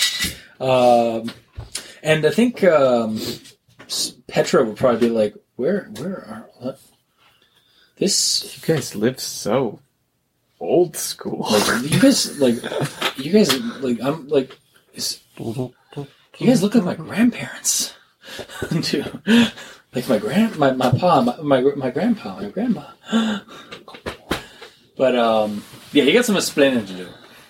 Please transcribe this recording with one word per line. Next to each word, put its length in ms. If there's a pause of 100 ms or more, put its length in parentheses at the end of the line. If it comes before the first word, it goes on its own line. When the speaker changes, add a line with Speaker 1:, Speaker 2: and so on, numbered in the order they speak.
(600)
Speaker 1:
Um, 720 (720)
and 220
I 60
think, 320
um, 560 (640)
S-, 280 (140)
Petra 360
would 140
probably 300
be 60
like, 220 (200)
"Where, 340 (100)
where 180
are, 320 (100)
what? 200 (1160)
This?" 600 (100)
Speaker 2:
You 80
guys 200
live 240
so 600 (800)
old 380
school. 520
Speaker 1:
Like, 420
you 80
guys, 400
like, 160 (600)
you 140
guys, 300 (200)
like, 200
I'm, 280
like, 280 (360)
is, 260 (180)
you 360 (640)
guys 240
look 120
like 80
my 120
grandparents. 960 (420)
<laughs> 480
Too. 200 (920)
Like 140
my 80
grand-, 400
my, 140
my 200
pa, 300
my, 200
my, 200 (140)
my 160
grandpa, 500
my 80
grandma. 360 (260)
<gasps> 300 (1600)
But, 180
um, 480 (300)
yeah, 120
you 80
got 120
some 120
explaining 500
to 60
do. 140 (420)